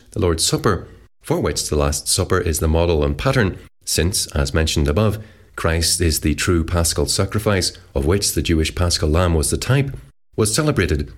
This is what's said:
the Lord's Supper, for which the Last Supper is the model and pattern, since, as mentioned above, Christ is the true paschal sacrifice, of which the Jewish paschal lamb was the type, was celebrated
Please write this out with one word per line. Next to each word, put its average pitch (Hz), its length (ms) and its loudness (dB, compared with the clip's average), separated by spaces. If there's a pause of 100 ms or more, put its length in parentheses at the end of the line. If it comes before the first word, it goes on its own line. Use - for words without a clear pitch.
(100)
the - 80 -8
Lord's 85 260 0
Supper, - 440 0 (340)
for 165 160 -2
which 76 300 -4
the 76 80 -2
Last 73 320 0
Supper 92 320 0
is 85 180 -2
the 85 80 0
model 82 380 2
and 71 120 0
pattern, 123 400 0 (280)
since, - 500 -2
as 69 180 0
mentioned 80 360 0
above, 104 360 0 (300)
Christ 82 460 -2
is 80 220 0
the 76 120 0
true 85 300 0
paschal 82 420 0
sacrifice, 98 640 0 (240)
of 67 100 0
which 101 300 0
the 78 80 0
Jewish 78 320 0
paschal 85 340 0
lamb 82 260 2
was 76 160 0
the - 60 0
type, 139 400 0 (380)
was 107 180 0
celebrated 92 640 0